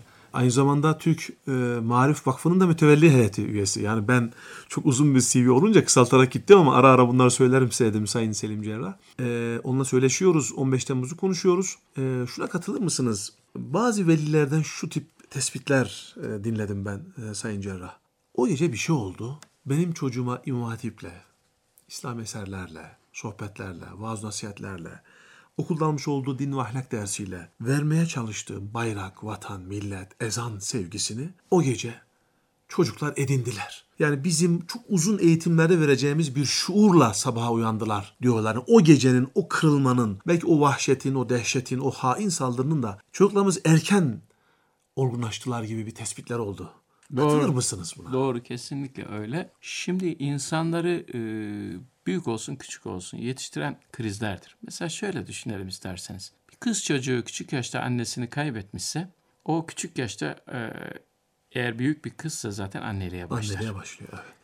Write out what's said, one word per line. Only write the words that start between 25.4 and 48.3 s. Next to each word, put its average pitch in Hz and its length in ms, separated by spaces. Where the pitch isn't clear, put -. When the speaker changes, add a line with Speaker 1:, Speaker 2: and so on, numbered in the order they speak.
Speaker 1:
okulda 156 280
almış 151 220
olduğu 135 320
din 139 180
ve 131 40
ahlak 123 300
dersiyle 98 580
vermeye 151 440
çalıştığım 104 680
bayrak, 107 500
vatan, 101 380
millet, 98 600
ezan 110 360
sevgisini 107 720
o 175 120
gece 120 300
çocuklar 147 500
edindiler. 123 680
Yani 147 240
bizim 170 420
çok - 240
uzun 190 300
eğitimlerde 165 600
vereceğimiz 143 560
bir 143 100
şuurla 175 680
sabaha 117 380
uyandılar." 110 720
diyorlar. 110 340
Yani 123 120
o 226 160
gecenin, 131 520
o 185 120
kırılmanın, 127 800
belki 170 180
o 156 140
vahşetin, 135 560
o 123 140
dehşetin, 127 500
o 135 120
hain 180 380
saldırının 131 540
da 101 160
çocuklarımız 196 540
erken 160 560
olgunlaştılar 120 680
gibi 110 220
bir 110 100
tespitler 120 420
oldu. 101 360
Speaker 2:
Doğru. 147 140
Speaker 1:
Katılır 147 240
mısınız 107 440
buna? 90 160
Speaker 2:
Doğru, 127 300